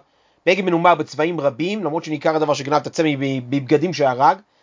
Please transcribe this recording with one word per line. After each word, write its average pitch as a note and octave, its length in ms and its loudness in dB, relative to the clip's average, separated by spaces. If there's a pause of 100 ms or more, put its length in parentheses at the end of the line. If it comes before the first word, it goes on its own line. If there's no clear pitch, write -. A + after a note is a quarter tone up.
(460)
בגד F#3+ 180 2
מנומר F3 320 4
בצבעים D#3 440 -4
רבים, D3+ 440 -2
למרות E3 200 -4
שניכר D#3 320 -2
הדבר D3+ 180 0
שגנב C#3 220 -2
את C3 120 0
הצמר D#3+ 220 0 (100)
בבגדים C3+ 760 0
שהרג, C#3 440 2 (260)